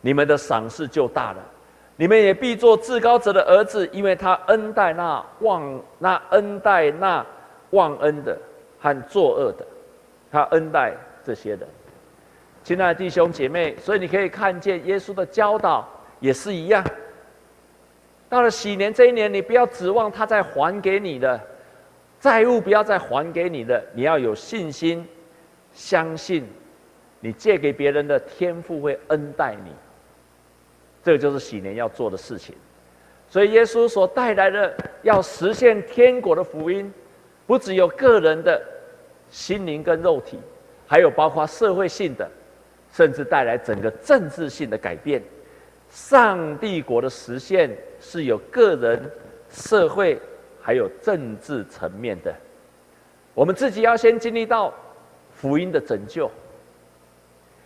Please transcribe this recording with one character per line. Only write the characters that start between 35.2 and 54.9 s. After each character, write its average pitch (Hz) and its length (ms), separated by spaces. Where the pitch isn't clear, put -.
实 185 320
现 214 320
天 247 360
国 190 120
的 170 80
福 156 300
音， 202 180
不 247 140
只 190 140
有 185 160
个 240 320
人 160 200
的 165 200
心 196 380
灵 151 160
跟 165 180
肉 165 200
体， - 180
还 151 120
有 160 120
包 156 180
括 151 160
社 190 300
会 185 140
性 160 260
的， 98 100
甚 160 180
至 139 140
带 143 180
来 117 140
整 107 240
个 110 100
政 196 280
治 156 200
性 127 200
的 107 80
改 87 180
变。 131 260
上 185 680
帝 185 240
国 120 200
的 131 80
实 123 280
现 170 320
是 170 240
有 117 140
个 208 280
人、 120 340
社 185 400
会， 180 280
还 120 140
有 107 140
政 135 400
治 123 240
层 - 260
面 104 320
的。 85 100
我 139 100
们 180 100
自 254 160
己 202 120
要 233 160
先 233 200
经 226 160
历 226 120
到 220 280